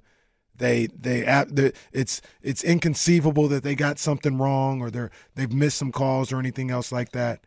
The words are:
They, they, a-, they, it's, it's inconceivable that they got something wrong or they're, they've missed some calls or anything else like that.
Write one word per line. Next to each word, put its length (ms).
They, 340
they, 380
a-, 240
they, 220
it's, 280
it's 220
inconceivable 840
that 160
they 120
got 240
something 380
wrong 440
or 100
they're, 200
they've 180
missed 240
some 140
calls 420
or 60
anything 320
else 200
like 220
that. 340